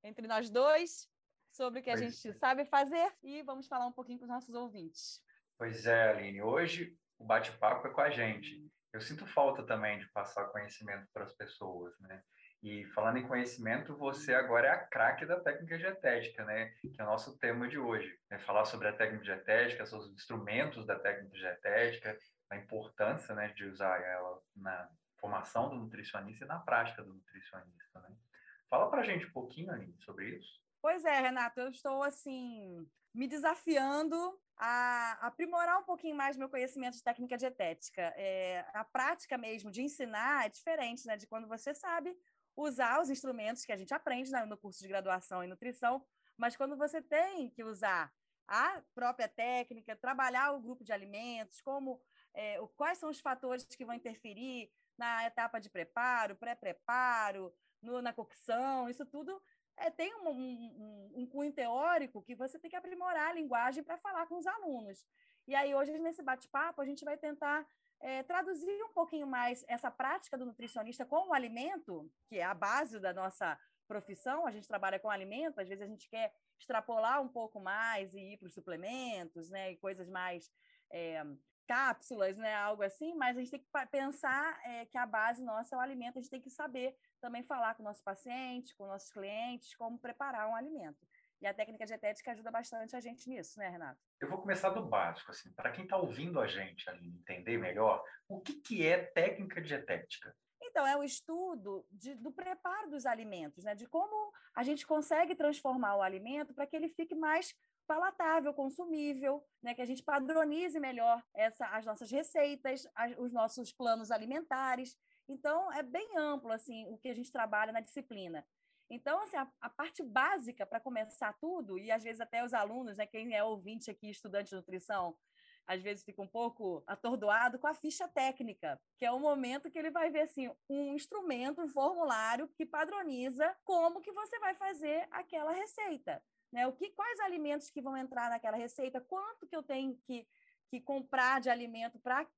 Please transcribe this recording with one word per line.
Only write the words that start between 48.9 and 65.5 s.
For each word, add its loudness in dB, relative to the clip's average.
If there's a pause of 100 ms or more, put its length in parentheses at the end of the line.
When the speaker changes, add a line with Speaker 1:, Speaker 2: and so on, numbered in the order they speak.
Speaker 1:
própria 0
técnica, -2
trabalhar 2
o -2
grupo -10
de -4
alimentos, -6
como, -4 (320)
é, -4
o, -8
quais -2
são -6
os -8
fatores -2
que -12
vão -6
interferir -10 (260)
na 0
etapa 0
de -16
preparo, 2
pré-preparo, 0 (260)
no, -4
na -2
cocção, -2
isso -8
tudo, -8 (360)
é, 0
tem -2
um, -4
um, 0
um, -10
um -2
cunho -2
teórico 2
que -14
você -6
tem -14
que -10
aprimorar -2
a 0
linguagem 0
pra -6
falar -4
com -6
os -6
alunos. -4 (400)
E -2